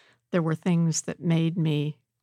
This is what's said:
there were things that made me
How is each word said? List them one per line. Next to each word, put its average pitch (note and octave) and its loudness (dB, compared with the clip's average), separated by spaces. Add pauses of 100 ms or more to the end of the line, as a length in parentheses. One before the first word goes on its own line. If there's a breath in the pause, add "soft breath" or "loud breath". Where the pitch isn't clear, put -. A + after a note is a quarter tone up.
(320 soft breath)
there F3+ 2
were D#3+ 0
things E3+ 0
that - -8
made E3 0
me D3+ 0 (260)